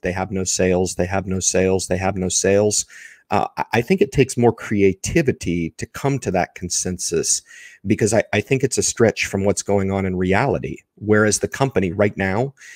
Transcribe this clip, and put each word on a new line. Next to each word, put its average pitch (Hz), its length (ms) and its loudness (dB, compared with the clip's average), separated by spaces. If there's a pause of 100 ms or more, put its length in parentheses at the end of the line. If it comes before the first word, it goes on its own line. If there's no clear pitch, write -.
they 90 120 -4
have 95 180 -4
no 92 120 -4
sales, 92 520 0
they 87 120 -2
have 95 180 -4
no 92 140 -4
sales, 92 480 0
they 90 100 0
have 95 200 -2
no 92 120 -4
sales. 104 560 2 (460)
Uh, - 160 2 (100)
I, - 160 -4
I 113 80 2
think 190 200 0
it 202 100 2
takes 131 260 2
more 117 160 6
creativity 95 1200 0
to - 80 -10
come 139 340 -2
to 98 120 -4
that 90 240 -2
consensus - 840 -4 (440)
because 104 280 2
I, 104 100 4 (100)
I 104 80 2
think 131 220 0
it's - 140 -2
a 101 60 0
stretch - 420 2
from 98 200 -2
what's 98 180 0
going 98 280 0
on 95 140 -2
in 92 100 -2
reality. 92 640 0 (180)
Whereas 107 440 2
the 101 80 -2
company 95 440 0
right 104 260 -8
now 101 360 -2 (220)